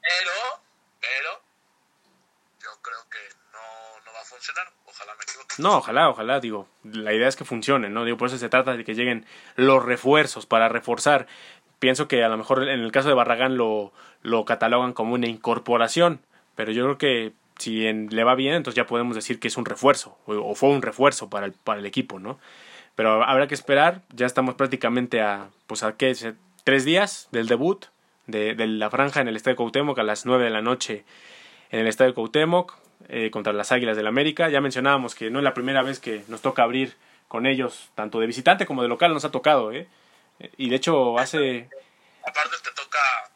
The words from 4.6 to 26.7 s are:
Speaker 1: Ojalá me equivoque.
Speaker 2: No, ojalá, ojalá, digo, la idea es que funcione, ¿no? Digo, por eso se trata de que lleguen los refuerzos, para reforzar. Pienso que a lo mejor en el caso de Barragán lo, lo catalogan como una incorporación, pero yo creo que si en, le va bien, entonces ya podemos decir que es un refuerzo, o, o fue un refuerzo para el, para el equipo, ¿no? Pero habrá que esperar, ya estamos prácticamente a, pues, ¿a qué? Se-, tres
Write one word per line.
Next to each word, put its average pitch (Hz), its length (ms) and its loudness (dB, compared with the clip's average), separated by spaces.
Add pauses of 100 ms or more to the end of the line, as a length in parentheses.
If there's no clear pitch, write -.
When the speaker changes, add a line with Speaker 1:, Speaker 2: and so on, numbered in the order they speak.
Speaker 1:
Ojalá 104 300 -18
me - 80 -14
equivoque. - 340 -14
Speaker 2:
No, 180 200 4
ojalá, 135 320 4
ojalá, 123 300 -2
digo, 107 280 -8 (160)
la 107 300 -4
idea 113 140 4
es 135 80 0
que - 100 -12
funcione, 120 440 -2
¿no? 113 160 -4
Digo, 117 120 -2
por 120 100 -2
eso 131 100 -4
se 117 120 -6
trata 127 260 2
de 117 80 -8
que 113 100 -8
lleguen 117 320 -2 (300)
los 131 280 6
refuerzos, 123 600 2
para 113 240 4
reforzar. 120 580 0 (520)
Pienso 131 280 2
que 120 160 2
a 113 60 4
lo 110 80 -2
mejor 131 320 0
en 135 100 -2
el 113 120 -6
caso 139 180 2
de 139 60 6
Barragán 123 420 2
lo, 107 360 -2 (280)
lo 113 240 0
catalogan 120 480 0
como 113 200 -2
una 123 140 0
incorporación, 120 960 0 (340)
pero 110 160 -4
yo 117 120 0
creo 139 140 0
que 117 360 0 (240)
si 110 280 -4
en, 110 260 -2
le 113 120 2
va 123 120 6
bien, 135 200 0
entonces 127 220 -2
ya 120 100 2
podemos 120 280 -2
decir 110 240 -6
que - 80 -4
es 110 100 -4
un 120 80 -6
refuerzo, 113 600 0
o, 107 80 -8
o 104 220 -4
fue 135 140 4
un 139 120 4
refuerzo 123 480 0
para 101 180 -6
el, 95 60 -10
para 104 260 -6
el 101 60 -10
equipo, 101 340 -6
¿no? 110 200 -12 (560)
Pero 110 280 4
habrá 135 240 4
que 143 60 -6
esperar, 147 560 2
ya 123 160 -2
estamos 127 300 0
prácticamente 123 680 0
a, 101 280 -2 (180)
pues, - 160 -8
¿a 107 140 -2
qué? 131 180 2
Se-, 113 180 -10 (300)
tres 135 220 4